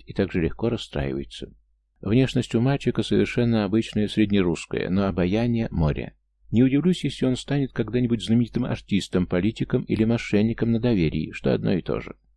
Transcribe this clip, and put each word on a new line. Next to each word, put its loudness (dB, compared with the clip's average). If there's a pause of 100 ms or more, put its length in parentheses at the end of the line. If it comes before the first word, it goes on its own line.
и -14
так 0
же 0
легко 0
расстраивается. -6 (460)
Внешность 0
у 2
мальчика 0
совершенно 2
обычная 0
среднерусская, 0
но 0
обаяние – 0
море. -2 (360)
Не 6
удивлюсь, 2
если -4
он 0
станет -2
когда-нибудь -2
знаменитым 2
артистом, -2
политиком -2
или 0
мошенником 0
на 0
доверии, 0
что -2
одно 0
и 0
то -4
же. -14 (200)